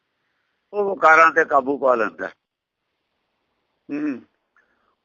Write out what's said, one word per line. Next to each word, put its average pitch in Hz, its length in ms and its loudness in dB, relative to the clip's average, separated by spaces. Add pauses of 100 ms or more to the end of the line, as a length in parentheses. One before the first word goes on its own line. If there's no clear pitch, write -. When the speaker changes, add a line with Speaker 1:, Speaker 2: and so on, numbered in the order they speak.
(720)
Speaker 1:
ਉਹ 202 220 -4
ਵਿਕਾਰਾਂ 160 360 4
ਤੇ 160 140 0
ਕਾਬੂ 139 320 -2
ਪਾ 127 180 0
ਲੈਂਦਾ। 95 320 -6 (1600)
Speaker 2:
ਹੂੰ। 143 300 -8 (840)